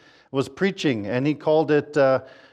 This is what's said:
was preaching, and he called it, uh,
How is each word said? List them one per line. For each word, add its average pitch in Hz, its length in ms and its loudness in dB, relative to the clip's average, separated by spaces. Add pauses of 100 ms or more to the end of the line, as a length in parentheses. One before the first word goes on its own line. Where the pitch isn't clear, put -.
(300)
was 135 160 -2
preaching, 151 600 -4
and 123 200 -2
he 151 60 0
called 156 380 0
it, 147 260 0
uh, 135 240 4 (320)